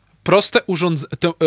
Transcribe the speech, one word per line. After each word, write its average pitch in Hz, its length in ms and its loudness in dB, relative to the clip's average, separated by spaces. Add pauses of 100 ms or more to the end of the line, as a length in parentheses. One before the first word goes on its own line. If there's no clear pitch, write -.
(240)
proste 202 360 2
urządz-, 165 460 -2 (140)
to, 170 160 -2 (120)